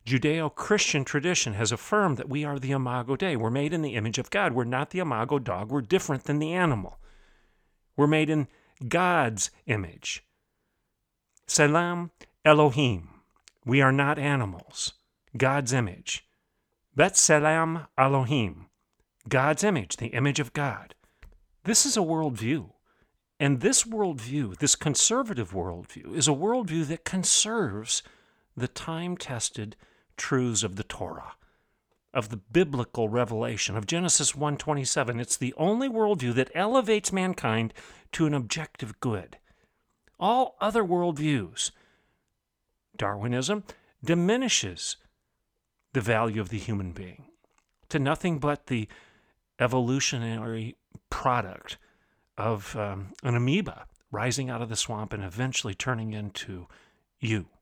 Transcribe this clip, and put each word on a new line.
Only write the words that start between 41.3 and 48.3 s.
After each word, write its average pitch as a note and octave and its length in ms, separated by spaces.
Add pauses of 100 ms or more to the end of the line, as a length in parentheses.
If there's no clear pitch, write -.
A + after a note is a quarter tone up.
Darwinism, A#2+ 720 (400)
diminishes F3 920 (960)
the B2+ 80
value A2 400
of G2 80
the A2 80
human G2 340
being F#2 320 (640)
to D#3 100
nothing D#3 400